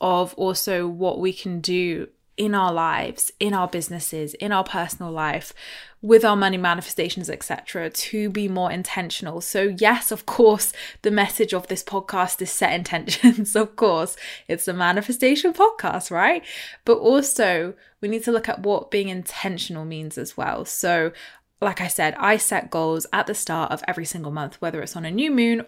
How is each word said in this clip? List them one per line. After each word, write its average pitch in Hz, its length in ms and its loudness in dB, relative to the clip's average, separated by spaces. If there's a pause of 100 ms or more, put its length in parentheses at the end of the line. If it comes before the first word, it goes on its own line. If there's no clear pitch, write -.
of 180 340 0
also 185 520 -2
what 175 320 -2
we 185 140 0
can 180 280 -8
do 175 460 -2 (300)
in 208 180 0
our 190 180 2
lives, 156 580 -2 (100)
in 202 120 0
our 185 160 0
businesses, 160 640 -6
in 202 180 -4
our 190 120 2
personal 170 480 -6
life, 156 400 -4 (480)
with 220 240 8
our 208 100 6
money 196 220 2
manifestations, 175 760 -2
et - 120 -8
cetera, - 480 -6
to 214 400 -4
be 202 180 -2
more 185 240 -2
intentional. 175 680 -6
So 196 380 0
yes, 220 320 4
of - 160 -8
course, 214 460 6 (300)
the 214 80 2
message 202 420 2
of 185 160 -2
this 185 160 -6
podcast 190 580 -2
is 185 80 -6
set - 220 2
intentions. 202 840 4
<laughs> 214 60 4
Of 214 140 -6
course, 180 400 2 (320)
it's - 180 -4
a 190 60 -2
manifestation 240 800 2
podcast, 359 580 2
right? 269 320 2 (420)
But 233 140 6
also 202 760 2 (260)
we 202 80 -4
need 226 160 -4
to 240 80 0
look 226 160 0
at - 120 -4
what 202 300 0
being 202 180 0
intentional 180 760 -6
means 156 340 -10
as - 180 -10
well. - 280 -4
So 170 480 0 (500)
like 196 180 -2
I 180 80 -4
said, 156 300 -2
I 254 180 4
set - 340 -2
goals 160 420 -2
at - 140 0
the 214 80 -4
start 165 360 -4
of - 160 -6
every 175 180 -6
single 156 280 -8
month, 147 280 -8
whether 160 220 -6
it's - 140 -12
on 165 80 -8
a 160 60 -8
new 254 200 0
moon 233 380 2